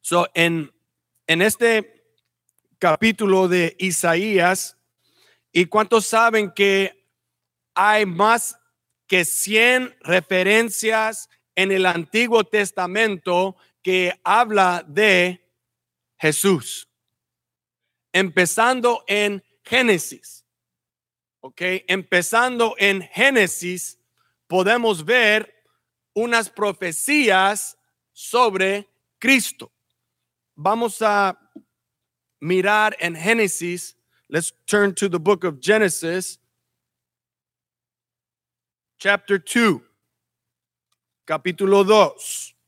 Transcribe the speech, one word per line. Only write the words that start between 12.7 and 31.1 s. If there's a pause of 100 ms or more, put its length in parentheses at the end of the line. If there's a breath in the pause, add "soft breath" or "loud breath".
que
habla
de (720)
Jesús? (1200)
Empezando
en (180)
Génesis. (920)
Ok, (260)
empezando
en
Génesis, (480)
podemos
ver (600)
unas
profecías (360)
sobre (300)
Cristo. (840)
Vamos
a (1000)